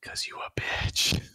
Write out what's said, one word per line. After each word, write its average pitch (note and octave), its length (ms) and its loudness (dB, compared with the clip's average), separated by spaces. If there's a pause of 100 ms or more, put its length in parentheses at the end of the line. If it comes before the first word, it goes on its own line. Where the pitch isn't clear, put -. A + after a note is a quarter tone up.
Cause - 260 -4
you - 100 -8
a - 240 -4
bitch. - 720 2